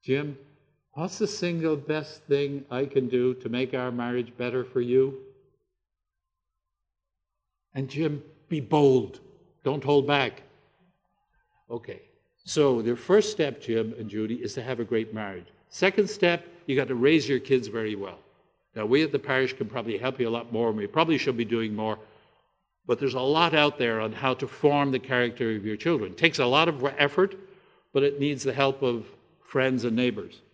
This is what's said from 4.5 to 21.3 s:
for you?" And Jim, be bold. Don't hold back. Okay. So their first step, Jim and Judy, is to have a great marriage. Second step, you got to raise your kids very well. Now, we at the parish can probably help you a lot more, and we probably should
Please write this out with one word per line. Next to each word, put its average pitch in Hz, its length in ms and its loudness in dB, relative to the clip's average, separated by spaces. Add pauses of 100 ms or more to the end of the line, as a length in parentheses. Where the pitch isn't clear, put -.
for 123 200 -2
you?" 131 360 2 (2500)
And 135 140 -6
Jim, 147 340 -4 (260)
be 156 120 -4
bold. 131 600 4 (440)
Don't 139 180 -2
hold 139 240 4
back. 139 360 0 (1300)
Okay. 113 340 -12 (420)
So 135 380 2
their 117 140 0
first 208 340 2
step, 143 320 -4
Jim 113 360 -2
and 110 120 -10
Judy, 110 320 -4
is - 120 -8
to 131 80 -8
have 120 180 -6
a 113 40 -4
great 110 300 -4
marriage. 98 320 -10 (220)
Second 196 420 2
step, 170 340 0 (220)
you 139 80 -2
got 131 140 2
to 131 60 -2
raise 135 340 4
your 135 100 2
kids 127 300 0
very 107 260 -4
well. 98 240 -10 (560)
Now, 107 120 -4
we 135 160 4
at 147 100 0
the 143 60 -2
parish 131 340 0
can - 160 -6
probably 113 300 -6
help 127 200 -4
you 120 100 0
a 117 100 -2
lot 117 140 -10
more, 113 160 0
and 107 80 -2
we 104 100 -4
probably 160 320 2
should 131 180 -2